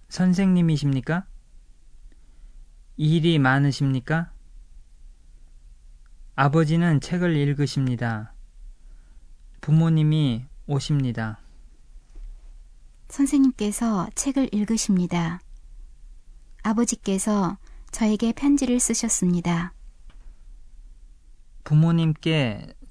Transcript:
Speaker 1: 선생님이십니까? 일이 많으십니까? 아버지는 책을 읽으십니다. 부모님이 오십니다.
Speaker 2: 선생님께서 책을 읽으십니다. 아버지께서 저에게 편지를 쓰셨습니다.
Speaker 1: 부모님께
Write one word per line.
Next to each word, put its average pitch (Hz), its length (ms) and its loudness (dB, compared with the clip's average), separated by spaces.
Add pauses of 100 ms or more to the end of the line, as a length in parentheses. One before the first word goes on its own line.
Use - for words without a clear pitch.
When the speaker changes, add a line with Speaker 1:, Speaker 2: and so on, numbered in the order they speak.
Speaker 1:
선생님이십니까? 170 1160 2 (1700)
일이 156 420 2
많으십니까? 139 920 0 (2000)
아버지는 156 640 4
책을 175 340 0
읽으십니다. 131 960 -2 (1300)
부모님이 151 840 2 (220)
오십니다. 127 720 -2 (1700)
Speaker 2:
선생님께서 233 1080 2
책을 269 380 0
읽으십니다. 180 840 0 (1200)
아버지께서 208 920 0 (340)
저에게 220 420 0
편지를 277 460 2
쓰셨습니다. 175 920 0 (1900)
Speaker 1:
부모님께 156 1080 2 (180)